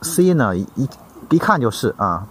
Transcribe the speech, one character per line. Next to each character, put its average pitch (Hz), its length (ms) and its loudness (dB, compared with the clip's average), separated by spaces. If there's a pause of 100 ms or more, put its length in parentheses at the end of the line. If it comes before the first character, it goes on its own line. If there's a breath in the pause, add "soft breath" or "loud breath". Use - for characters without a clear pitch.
C 180 320 2
呢， 113 220 2
一， 117 320 -4 (420)
一 160 80 4
看 190 200 2
就 120 120 0
是 - 260 -4
啊， 92 340 -2